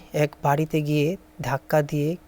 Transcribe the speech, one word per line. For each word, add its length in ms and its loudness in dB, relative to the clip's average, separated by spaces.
এক 300 0
বাড়িতে 400 0
গিয়ে 340 0
ধাক্কা 420 0
দিয়ে 340 -2